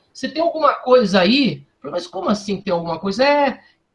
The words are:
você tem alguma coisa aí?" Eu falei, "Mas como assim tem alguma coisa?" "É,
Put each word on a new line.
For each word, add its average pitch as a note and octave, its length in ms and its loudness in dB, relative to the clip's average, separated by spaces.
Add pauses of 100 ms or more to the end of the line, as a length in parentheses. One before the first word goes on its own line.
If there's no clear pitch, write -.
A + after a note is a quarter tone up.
(120)
você - 160 -8
tem D#4 120 -6
alguma D#4 340 0
coisa A3+ 460 2
aí?" G3+ 460 0 (100)
Eu - 60 -20
falei, - 140 -12
"Mas F3 100 -6
como F#3+ 240 -6
assim G3+ 320 -4
tem F#3+ 100 -4
alguma E3 260 -4
coisa?" G3 260 -2
"É, C#4+ 360 2 (340)